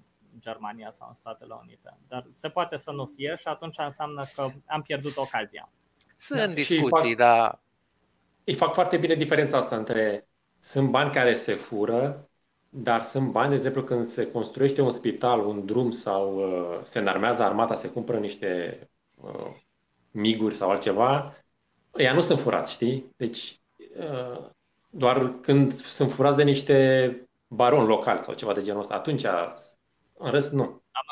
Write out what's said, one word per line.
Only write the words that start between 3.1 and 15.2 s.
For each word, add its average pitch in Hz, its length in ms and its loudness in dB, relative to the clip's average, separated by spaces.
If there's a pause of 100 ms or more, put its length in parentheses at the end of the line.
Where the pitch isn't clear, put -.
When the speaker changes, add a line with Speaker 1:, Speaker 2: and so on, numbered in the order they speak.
Speaker 1:
fie 143 220 -6
și - 100 -12
atunci 156 300 -8
înseamnă 147 440 -8 (120)
că 135 140 -4 (180)
am 151 160 -6
pierdut 139 340 -6
ocazia. 123 520 -8 (480)
Speaker 2:
Sunt 277 220 -6
Speaker 3:
Da, 220 80 2
și 175 80 -4
Speaker 2:
discuții, 151 540 2
Speaker 3:
fac, 113 100 0
Speaker 2:
dar 117 420 6 (840)
Speaker 3:
îi 180 100 -2
fac 165 200 2
foarte 180 220 2
bine 160 180 2
diferența 147 420 2
asta 123 200 0
între 110 520 -2 (320)
sunt 135 300 0
bani 139 220 2
care 123 220 4
se - 200 -4
fură, 117 760 -4 (400)
dar 113 340 -2
sunt 135 280 -2
bani, 117 180 2
de 143 60 2
exemplu, 131 280 -2
când 120 240 -2
se - 240 -6
construiește 135 500 0
un 127 100 2
spital, 117 560 0